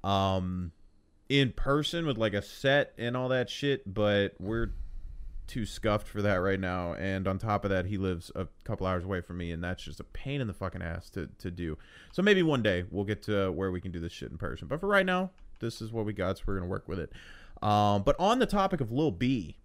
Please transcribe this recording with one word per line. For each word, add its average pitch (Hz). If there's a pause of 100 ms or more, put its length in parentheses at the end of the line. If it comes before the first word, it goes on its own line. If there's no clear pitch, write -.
um, 95 (580)
in 135
person 151
with, 127
like, 110
a 101
set 139
and 120
all 127
that 127
shit, 139
but 101
we're 113 (760)
too 113
scuffed 104
for 104
that 101
right 95
now. 90
And 95
on 95
top 104
of 98
that, 92
he 98
lives 92
a 92 (180)
couple 95
hours 90
away 95
from 87
me, 87
and 82
that's 90
just 76
a -
pain -
in 123
the 98
fucking 92
ass 87
to, - (100)
to 92
do. 85 (360)
So 185
maybe 196
one 147
day 90
we'll 98
get 101
to 98
where 92
we 90
can 90
do 85
this 82
shit -
in 82
person. 80
But 151
for 196
right 202
now, 185 (280)
this 113
is 113
what 110
we 107
got, 98
so -
we're 101
gonna 90
work 101
with 92
it. - (480)
Um, 104
but -
on 226
the 240
topic 190
of 107
Lil 143
B 107